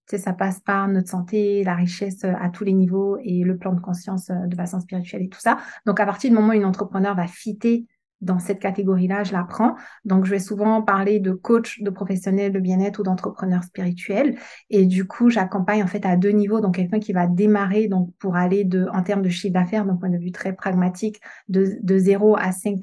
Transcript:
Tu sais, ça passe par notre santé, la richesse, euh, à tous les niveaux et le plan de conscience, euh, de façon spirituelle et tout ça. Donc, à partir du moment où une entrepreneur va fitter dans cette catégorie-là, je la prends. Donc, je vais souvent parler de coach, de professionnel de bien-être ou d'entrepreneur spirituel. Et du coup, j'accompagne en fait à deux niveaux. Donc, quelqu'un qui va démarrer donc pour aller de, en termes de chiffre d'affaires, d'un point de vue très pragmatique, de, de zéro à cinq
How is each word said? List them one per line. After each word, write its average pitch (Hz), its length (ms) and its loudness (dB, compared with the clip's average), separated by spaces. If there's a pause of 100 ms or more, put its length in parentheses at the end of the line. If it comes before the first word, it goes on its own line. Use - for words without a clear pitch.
Tu 208 80 -6
sais, 190 40 -6
ça 190 120 -4
passe 185 260 -4
par 196 300 -2
notre 190 180 0
santé, 202 560 -2
la 185 120 0
richesse, 190 500 -4
euh, 185 120 0
à 180 120 -2
tous 185 160 -8
les 196 80 2
niveaux 190 500 2
et 180 220 0
le 185 120 0
plan 185 160 -4
de 175 60 0
conscience, 185 520 -8
euh, 180 160 -4
de 175 100 -4
façon 175 240 -6
spirituelle 180 400 -8
et 185 80 -6
tout - 100 -20
ça. - 200 0 (260)
Donc, 208 160 0
à 202 40 2
partir 196 240 -2
du 233 60 6
moment 214 140 4
où 220 80 4
une 202 80 2
entrepreneur 190 500 -2
va 175 120 -2
fitter 233 580 -2 (360)
dans 185 180 0
cette 190 200 -4
catégorie-là, 190 640 0
je 190 80 -4
la 180 120 -2
prends. 226 320 0 (280)
Donc, 190 220 2
je 190 60 -2
vais 196 80 0
souvent 214 420 0
parler 202 380 2
de 190 140 0
coach, 233 480 0
de 202 80 -4
professionnel 196 640 -2
de 196 80 0
bien-être 190 400 0
ou 208 40 -2
d'entrepreneur 185 600 -2
spirituel. 190 720 -2 (320)
Et 196 160 6
du 185 200 2
coup, 240 240 2
j'accompagne 202 540 2
en 185 40 0
fait 202 180 -4
à 185 120 2
deux 202 140 4
niveaux. 208 280 2
Donc, 190 160 2
quelqu'un 185 240 0
qui 214 140 -6
va 180 140 2
démarrer 202 600 2
donc 185 320 0
pour 185 160 -2
aller 180 280 2
de, 185 280 2
en 185 120 0
termes 196 180 0
de 185 80 0
chiffre 175 240 -4
d'affaires, 180 320 0
d'un 190 100 0
point 185 140 -4
de 175 80 0
vue 175 140 -6
très 190 220 -6
pragmatique, 185 680 -2 (260)
de, 190 340 0
de 190 160 2
zéro 196 400 4
à 185 140 -2
cinq 190 320 -4